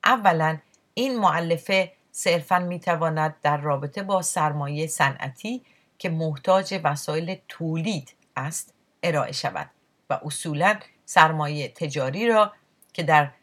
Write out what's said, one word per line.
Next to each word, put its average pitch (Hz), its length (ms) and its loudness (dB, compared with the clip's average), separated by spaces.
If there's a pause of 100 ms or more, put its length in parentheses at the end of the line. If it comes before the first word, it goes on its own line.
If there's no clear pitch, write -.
اولاً 170 540 4 (360)
این 247 260 -2
مؤلفه 170 720 2 (200)
صرفاً 175 480 0
می‌تواند 165 840 -2
در 147 160 0
رابطه 147 460 -4
با 190 180 0
سرمایه 151 680 -2
صنعتی 147 760 -4 (360)
که 185 120 -6
محتاج 170 760 0
وسایل 160 540 -4 (100)
تولید 165 680 -4 (220)
است 139 380 -8 (300)
ارائه 156 280 0
شود 95 380 -6 (400)
و 135 160 -2
اصولاً 165 540 0 (260)
سرمایه 151 640 2
تجاری 147 600 -4
را 214 260 4 (400)
که 170 100 -6
در 151 280 4 (120)